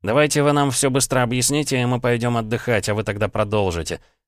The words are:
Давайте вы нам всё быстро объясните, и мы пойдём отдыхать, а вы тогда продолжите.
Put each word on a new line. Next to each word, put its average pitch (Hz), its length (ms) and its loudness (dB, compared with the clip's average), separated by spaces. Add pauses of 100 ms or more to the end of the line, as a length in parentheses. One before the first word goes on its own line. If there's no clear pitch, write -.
Давайте 143 400 2
вы 143 100 4
нам 143 180 2
всё 135 200 0
быстро 127 320 0
объясните, 127 580 0
и 123 60 0
мы 123 140 0
пойдём 120 360 0
отдыхать, 110 540 -2
а 101 40 0
вы 107 80 -2
тогда 104 260 -2
продолжите. 95 720 -2 (280)